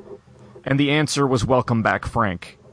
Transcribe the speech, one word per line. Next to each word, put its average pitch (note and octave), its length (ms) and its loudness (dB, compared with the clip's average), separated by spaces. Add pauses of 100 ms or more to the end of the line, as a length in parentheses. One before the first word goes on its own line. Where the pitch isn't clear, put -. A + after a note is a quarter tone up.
(640)
And C3+ 160 0
the C#3 120 2
answer C#3+ 340 0
was B2+ 180 0
Welcome A#2+ 380 2
Back, G2+ 240 0
Frank. G2+ 540 -4 (140)